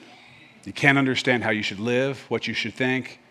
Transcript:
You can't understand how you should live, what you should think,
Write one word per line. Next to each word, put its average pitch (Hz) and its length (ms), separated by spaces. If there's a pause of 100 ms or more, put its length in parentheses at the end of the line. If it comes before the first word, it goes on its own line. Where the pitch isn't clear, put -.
(640)
You 101 80
can't 139 260
understand 127 440
how 110 80
you 107 120
should 101 180
live, 123 480
what 117 180
you 113 80
should - 200
think, 131 460 (100)